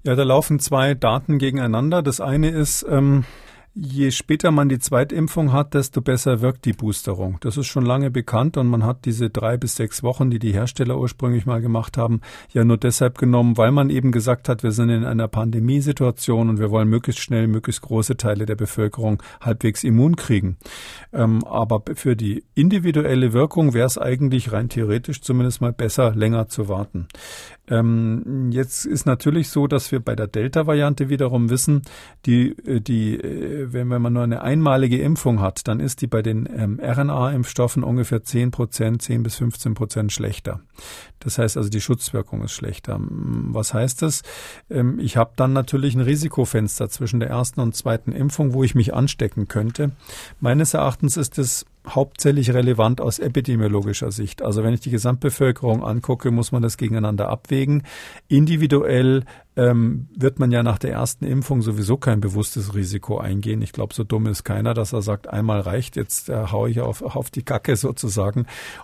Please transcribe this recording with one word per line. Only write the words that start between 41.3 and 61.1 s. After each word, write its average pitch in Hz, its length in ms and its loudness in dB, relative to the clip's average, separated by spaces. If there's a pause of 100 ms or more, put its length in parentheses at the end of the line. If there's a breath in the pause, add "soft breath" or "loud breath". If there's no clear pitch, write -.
heißt 117 180 0
also, 107 120 -2
die 107 120 -2
Schutzwirkung 107 640 -4
ist 104 80 -8
schlechter. 101 480 -8
Was 117 720 -4
heißt 123 280 -2
das? 156 200 -2 (480 loud breath)
Ähm, 127 300 0
ich - 160 -4
habe 117 180 2
dann 131 180 2
natürlich 135 440 0
ein 131 60 2
Risikofenster 123 840 0
zwischen 120 300 -2
der 120 120 -2
ersten 123 300 -2
und 117 140 0
zweiten 113 380 -2
Impfung, 143 400 0
wo 135 100 2
ich 127 140 2
mich 110 180 4
anstecken 110 540 0
könnte. 113 420 -2 (480 loud breath)
Meines 139 340 2
Erachtens 135 440 0
ist 147 220 -4
es - 280 -4 (220)
hauptsächlich 139 640 2
relevant 123 480 4
aus - 200 -2
epidemiologischer 107 880 0
Sicht. 104 320 -8
Also 107 220 0
wenn 113 100 2
ich 117 60 -2
die - 100 -6
Gesamtbevölkerung 123 960 0
angucke, 120 480 -2
muss 117 180 0
man 123 100 0
das 113 180 -2
gegeneinander 107 500 -2
abwägen. 135 560 0 (420 loud breath)
Individuell, 139 960 4 (320 loud breath)
ähm, 123 600 2
wird 135 260 0
man 127 100 2
ja 120 140 2
nach 113 140 0
der 127 140 -4
ersten 123 320 -4